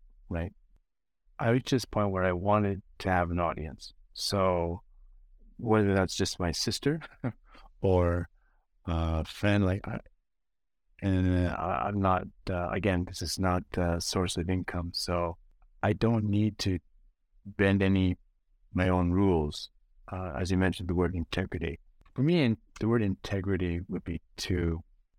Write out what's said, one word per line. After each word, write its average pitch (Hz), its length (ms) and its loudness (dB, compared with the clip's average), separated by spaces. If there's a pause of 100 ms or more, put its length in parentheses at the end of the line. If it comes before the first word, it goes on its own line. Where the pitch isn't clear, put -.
(280)
right? 85 240 -6 (880)
I 117 120 0
reached 123 200 0
this 127 140 2
point 104 260 0
where 92 140 0
I 92 80 2
wanted 101 500 2 (180)
to 95 100 -2
have 90 200 2
an 87 100 0
audience. 78 520 -4 (220)
So 90 680 0 (760)
whether 107 360 4
that's 95 200 2
just - 240 -2
my 85 140 0
sister 139 480 -2 (220)
<laughs> 113 100 -4 (480)
or 87 480 2 (580)
a 82 380 0
friend, 101 420 0
like, 92 200 -2
I, 113 120 -8 (1040)
and, 92 460 2
uh, - 60 -2
I, - 340 -2
I'm 101 120 -2
not, 95 240 2 (260)
uh, 87 200 -2
again, 90 360 0
this - 160 -10
is 80 160 -6
not 92 240 0 (140)
a 87 240 0
source 90 360 -2
of 87 120 -2
income. 90 460 -4
So 87 420 -4 (460)
I 104 100 2
don't 113 320 0
need 104 360 0
to 92 180 -2 (640)
bend 98 380 2
any 95 340 4 (580)
my 90 140 2
own 90 220 2
rules. 87 600 2 (400)
Uh, 92 280 -8
as 90 120 -2
you 92 60 4
mentioned, 92 320 2
the 87 60 -2
word 87 200 2
integrity. 85 640 -4 (360)
For 127 80 -2
me, 165 200 4
in-, 113 140 2 (240)
the 107 80 0
word 117 140 2
integrity 92 880 -2
would - 160 -6
be 82 160 -8 (160)
too, 85 460 -2 (360)